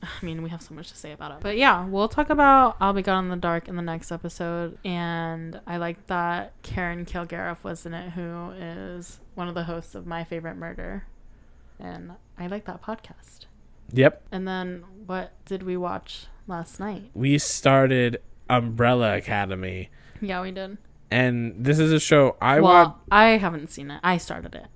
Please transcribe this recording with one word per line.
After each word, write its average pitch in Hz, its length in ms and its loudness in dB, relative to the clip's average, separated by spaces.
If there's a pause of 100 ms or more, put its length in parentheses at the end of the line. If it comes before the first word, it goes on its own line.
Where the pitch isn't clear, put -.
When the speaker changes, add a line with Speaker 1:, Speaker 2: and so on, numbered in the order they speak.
Speaker 1:
I - 200 -12
mean, 160 180 -6
we 165 80 -8
have 165 120 -12
so - 120 -20
much 160 160 -16
to - 60 -18
say - 160 -14
about 151 200 -12
it. 143 80 -16
But 202 160 -4
yeah, 226 300 4
we'll 196 220 0
talk 294 220 0
about 269 500 8
I'll 196 120 2
Be 196 100 0
Gone 190 220 2
in 180 60 -4
the 180 60 -4
Dark 170 320 -2
in 180 80 -8
the 175 60 -4
next 165 300 -8
episode. 170 720 -6
And 165 840 -6
I 175 120 -8
like 170 300 -8
that 175 440 -4 (100)
Karen 175 420 -6
Kilgariff 170 600 -8
was 170 220 -10
in 170 80 -10
it, 175 160 -12
who 170 400 -10
is 180 720 -14 (140)
one 175 140 -8
of 175 60 -10
the 175 100 -4
hosts 170 300 -10
of 185 120 -14
My 170 180 -8
Favorite 165 320 -10
Murder. 175 480 -10 (720)
And 175 340 -14 (260)
I 175 80 -10
like 202 200 -8
that 175 160 -14
podcast. - 640 -14 (460)
Speaker 2:
Yep. 131 300 4 (100)
Speaker 1:
And 190 140 -6
then 180 380 -8 (220)
what 185 260 -8 (120)
did 190 180 -8
we 185 140 -6
watch 180 500 -8 (200)
last 170 340 -10
night? 202 340 -10
Speaker 2:
We 139 240 2
started 131 840 4 (280)
Umbrella 117 680 4
Academy. 95 720 -4 (300)
Speaker 1:
Yeah, 190 220 -6
we 190 100 -8
did. 190 260 -12 (320)
Speaker 2:
And 120 540 0
this 143 140 4
is 160 140 4
a 151 80 4
show 143 400 6
I 139 200 4
Speaker 1:
Well, 185 120 8 (140)
Speaker 2:
wa- 156 80 -6 (160)
Speaker 1:
I 220 260 8
haven't 170 340 -2
seen 139 200 -12
it. 151 120 -12
I 180 140 2
started - 380 -8
it. - 220 -14